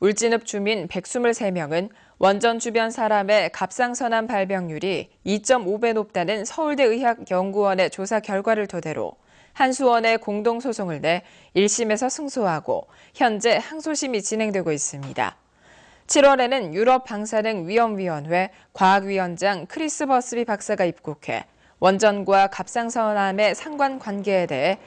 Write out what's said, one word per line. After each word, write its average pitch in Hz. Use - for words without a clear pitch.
울진읍 226
주민 202
백스물세 226
명은 170
원전 202
주변 226
사람의 208
갑상선암 226
발병률이 185
이점오 208
배 233
높다는 208
서울대의학연구원의 208
조사 202
결과를 208
토대로 156
한수원에 240
공동소송을 220
내 170
일 196
심에서 247
승소하고 196
현재 226
항소심이 285
진행되고 196
있습니다. 139
칠월에는 254
유럽 247
방사능 214
위험위원회 185
과학위원장 190
크리스 311
버스비 247
박사가 202
입국해 147
원전과 196
갑상선암의 208
상관관계에 208
대해 156